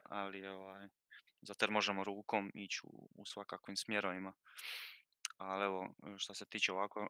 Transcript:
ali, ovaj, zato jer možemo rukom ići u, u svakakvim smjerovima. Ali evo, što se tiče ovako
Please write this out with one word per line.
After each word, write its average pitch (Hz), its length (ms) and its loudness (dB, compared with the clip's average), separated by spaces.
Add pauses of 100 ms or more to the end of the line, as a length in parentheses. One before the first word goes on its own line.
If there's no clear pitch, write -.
ali, 98 420 -4
ovaj, 95 420 -8 (520)
zato 101 240 2
jer 101 60 4
možemo 101 340 4
rukom 101 500 0
ići - 300 -2
u, - 300 -16
u - 120 -12
svakakvim 101 500 -6
smjerovima. 95 560 2 (1040)
Ali 95 280 4
evo, 95 300 2 (220)
što 98 180 -4
se 101 120 -6
tiče - 260 4
ovako 101 380 0